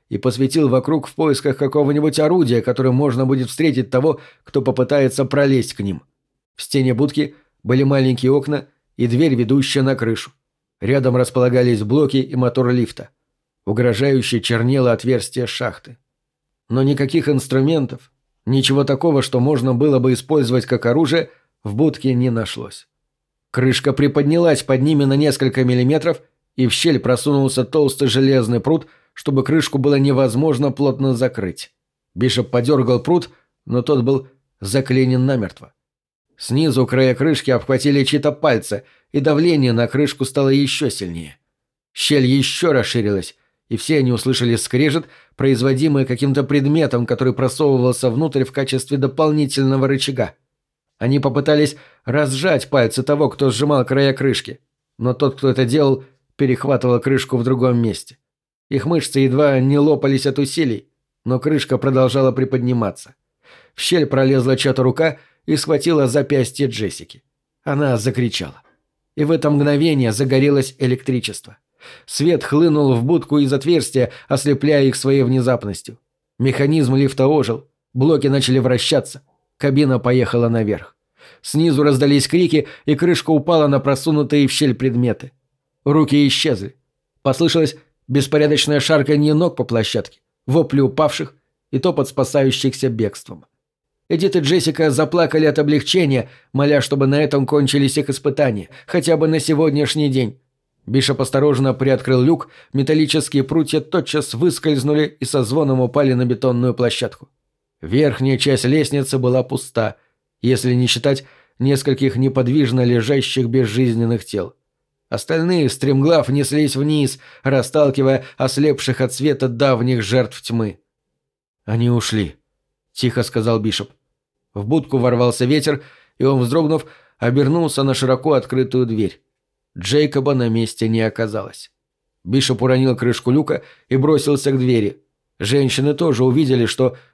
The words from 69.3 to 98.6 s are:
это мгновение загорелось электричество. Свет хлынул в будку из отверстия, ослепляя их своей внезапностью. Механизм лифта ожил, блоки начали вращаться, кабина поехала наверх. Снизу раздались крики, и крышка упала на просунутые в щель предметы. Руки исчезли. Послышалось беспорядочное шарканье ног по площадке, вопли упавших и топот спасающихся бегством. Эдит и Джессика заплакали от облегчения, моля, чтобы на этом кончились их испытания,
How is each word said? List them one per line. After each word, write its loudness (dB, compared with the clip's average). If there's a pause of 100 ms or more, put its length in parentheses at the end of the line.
это 0
мгновение 2
загорелось 0
электричество. -4 (480)
Свет 0
хлынул 2
в 0
будку 0
из 2
отверстия, 0 (160)
ослепляя 2
их 2
своей 2
внезапностью. -2 (400)
Механизм 0
лифта 0
ожил, -2 (260)
блоки 2
начали 0
вращаться, -2 (380)
кабина 2
поехала 0
наверх. -4 (460)
Снизу 0
раздались 2
крики, 2 (200)
и 2
крышка 0
упала 2
на 2
просунутые 0
в -2
щель 0
предметы. -2 (520)
Руки 2
исчезли. -2 (460)
Послышалось 0 (320)
беспорядочное 0
шарканье 2
ног 0
по -2
площадке, -4 (260)
вопли 2
упавших 0 (360)
и -2
топот 0
спасающихся -2
бегством. -6 (640)
Эдит 0
и 2
Джессика 0
заплакали 0
от 0
облегчения, 0 (220)
моля, 2
чтобы 0
на 2
этом 0
кончились 0
их -2
испытания, -2 (180)